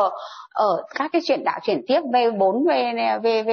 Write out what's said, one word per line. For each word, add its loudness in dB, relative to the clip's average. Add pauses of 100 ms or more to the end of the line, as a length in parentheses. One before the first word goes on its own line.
(500)
ở 0 (120)
các -4
cái 0
chuyển 0
đạo -4
chuyển -2
tiếp 2
V 0 (220)
bốn, 2
V, 2 (520)
V, 2 (200)
V 0